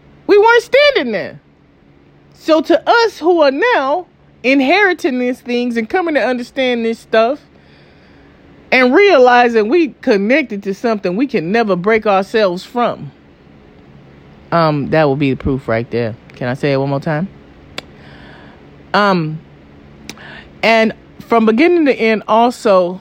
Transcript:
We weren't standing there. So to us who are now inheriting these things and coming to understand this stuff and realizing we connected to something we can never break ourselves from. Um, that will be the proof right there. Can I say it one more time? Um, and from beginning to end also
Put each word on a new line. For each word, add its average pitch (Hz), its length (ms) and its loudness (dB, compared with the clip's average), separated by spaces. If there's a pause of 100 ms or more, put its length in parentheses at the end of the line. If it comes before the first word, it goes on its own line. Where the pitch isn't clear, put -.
(260)
We 403 120 4
weren't 453 240 4
standing 494 500 2
there. 147 280 -8 (960)
So 320 260 0
to - 300 0
us 453 280 2
who 330 240 2
are 285 80 4
now 320 560 -2 (360)
inheriting 285 760 0
these 247 220 -4
things 240 360 -4
and 226 120 -4
coming 339 260 -2
to 247 80 0
understand 247 640 -4
this 226 140 -4
stuff 233 420 -2 (1300)
and 254 200 2
realizing 247 760 4
we 320 200 0 (120)
connected 214 640 0
to 196 100 -6
something 196 420 -4
we 269 100 -2
can 175 260 -4
never 214 240 0
break 214 300 0
ourselves 196 580 0
from. 190 480 -6 (1400)
Um, 156 400 0
that 156 140 2
will 139 120 0
be 143 140 -2
the 123 60 -2
proof 135 320 -6
right 117 220 -2
there. 113 260 -6 (180)
Can 127 140 -8
I 123 60 -4
say 143 180 -2
it 135 40 0
one 139 140 -2
more 139 100 -4
time? 160 280 -4 (1600)
Um, 175 480 0 (1200)
and 220 300 2 (280)
from 226 260 0
beginning 311 400 2
to 247 80 2
end 220 340 -2
also 202 720 2